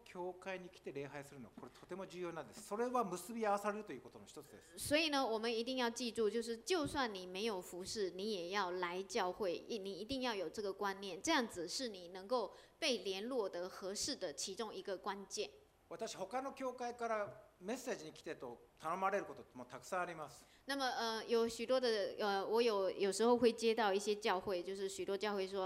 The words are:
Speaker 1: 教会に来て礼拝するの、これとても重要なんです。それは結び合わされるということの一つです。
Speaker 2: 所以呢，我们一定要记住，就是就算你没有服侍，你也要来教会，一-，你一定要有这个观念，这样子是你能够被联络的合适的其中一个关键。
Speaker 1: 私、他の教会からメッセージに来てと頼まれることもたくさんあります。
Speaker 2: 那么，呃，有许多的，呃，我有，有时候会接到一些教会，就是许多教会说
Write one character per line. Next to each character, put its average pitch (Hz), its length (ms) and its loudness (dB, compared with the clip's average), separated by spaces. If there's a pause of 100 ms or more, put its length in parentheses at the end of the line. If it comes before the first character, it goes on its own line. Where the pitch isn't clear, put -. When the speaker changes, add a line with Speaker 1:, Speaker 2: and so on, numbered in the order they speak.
Speaker 1:
教 180 260 -6
会 185 260 -6
に 180 120 -12
来 - 100 -20
て 165 140 -10
礼 139 120 -4
拝 139 200 -10
す - 80 -16
る 139 80 -14
の、 104 80 -14 (100)
こ - 60 -12
れ 123 120 -14
と - 80 -20
て 175 100 -8
も 185 120 -6
重 175 140 -10
要 170 100 -4
な 160 120 -6
ん 233 40 -12
で - 60 -16
す。 220 120 -14
そ 202 120 -2
れ 240 80 2
は 247 180 4
結 180 300 -4
び 226 120 0
合 202 60 6
わ 202 80 6
さ 202 140 2
れ 214 60 -4
る 214 40 -8
と 185 80 -10
い 131 60 -6
う 113 40 -12
こ - 80 -16
と 113 100 -16
の 101 60 -16
一 - 160 -14
つ - 100 -16
で - 260 -18
す。 - 100 -4
Speaker 2:
所 294 100 6
以 320 120 4
呢， 269 160 4
我 220 120 2
们 233 160 2
一 220 120 2
定 262 100 0
要 247 140 4
记 233 200 -2
住， 214 200 4
就 226 120 2
是 226 140 -4
就 294 320 2
算 262 260 0
你 185 140 -6
没 185 160 -2
有 214 160 0
服 180 240 -8
侍， 190 280 0
你 190 200 -2
也 175 200 -2
要 196 200 2
来 180 320 -2
教 190 260 0
会， 175 280 0 (100)
一-， 233 160 -4
你 196 80 -6
一 190 140 -8
定 262 160 -2
要 247 120 0
有 185 140 -2
这 208 140 -4
个 196 100 -2
观 196 300 -2
念， 190 200 -6
这 - 80 0
样 254 160 6
子 175 220 -4
是 247 220 -4
你 180 240 -10
能 190 120 -10
够 220 300 0 (240)
被 262 200 2
联 190 280 -2
络 240 220 0
的 175 180 -4
合 190 260 -6
适 202 220 -2
的 180 160 -4
其 - 240 -6
中 214 180 -6
一 190 80 -8
个 185 160 -4
关 196 300 -6
键。 - 220 -4 (400)
Speaker 1:
私、 190 260 -6
他 190 260 -4
の 269 120 -6
教 262 180 -4
会 240 220 -4
か 233 160 -2
ら 214 180 2 (340)
メ 196 120 -4
ッ - 40 -2
セ - 140 -6
ー 190 60 0
ジ 156 80 -12
に 151 80 -10
来 - 80 -16
て 160 120 -6
と 127 240 -8 (220)
頼 160 160 0
ま 190 160 2
れ 202 80 4
る 160 60 -2
こ 143 100 -10
と - 80 -14 (100)
も 123 120 -12
た 131 120 -14
く 120 80 -14
さ 190 120 -2
ん 180 40 2
あ 175 40 0
り 170 100 -6
ま 151 140 -8
す。 - 160 -18 (200)
Speaker 2:
那 277 120 -2
么， 269 80 2
呃， 220 400 0
有 226 200 4
许 233 200 -2
多 254 120 4
的， 220 400 2
呃， 196 300 2
我 226 140 6
有， 202 280 6
有 196 220 2
时 202 120 2
候 240 140 10
会 233 140 8
接 226 240 4
到 214 180 6
一 202 60 4
些 208 160 2
教 208 240 2
会， 185 240 0
就 190 100 -6
是 196 140 -2
许 190 160 -4
多 196 140 0
教 208 180 0
会 190 100 2
说 190 200 0